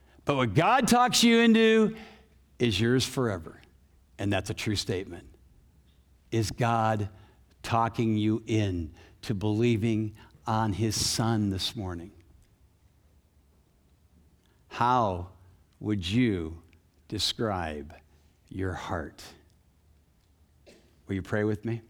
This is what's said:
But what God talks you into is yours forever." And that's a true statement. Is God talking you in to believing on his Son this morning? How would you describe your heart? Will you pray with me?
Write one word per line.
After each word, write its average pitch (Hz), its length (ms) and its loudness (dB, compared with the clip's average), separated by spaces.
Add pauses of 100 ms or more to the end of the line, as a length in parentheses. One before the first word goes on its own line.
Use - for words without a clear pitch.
(260)
But 143 100 0
what 123 200 2
God 208 320 4
talks 240 360 4
you 233 160 8
into 220 560 6 (640)
is 107 220 0
yours 120 240 2
forever." 101 560 -4 (560)
And 101 140 -2
that's 98 180 -2
a 110 40 -4
true 107 240 -4
statement. 92 500 -6 (1040)
Is 113 180 0
God 110 600 0 (540)
talking 113 540 0
you 107 300 0
in 95 460 -2 (300)
to 117 100 -4
believing 107 800 0 (340)
on 110 240 0
his 104 240 -2
Son 110 540 0
this 95 260 -4
morning? 90 360 -10 (2500)
How 110 580 0 (540)
would 101 260 -4
you 92 540 -2 (480)
describe 90 840 -6 (540)
your 92 240 -6
heart? 80 500 -8 (1900)
Will 101 80 -4
you 95 60 -2
pray 107 220 -2
with 107 220 -2
me? 117 240 -6